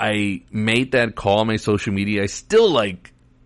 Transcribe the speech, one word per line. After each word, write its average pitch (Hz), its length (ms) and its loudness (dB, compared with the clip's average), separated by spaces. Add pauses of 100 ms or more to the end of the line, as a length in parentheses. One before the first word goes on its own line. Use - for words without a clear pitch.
I 104 500 -2
made 113 420 -2
that 120 220 0
call 101 260 2
on 110 60 0
my 110 100 0
social 104 360 -2
media, 101 300 -2
I 101 40 0
still, 220 440 2
like, 104 420 -2 (340)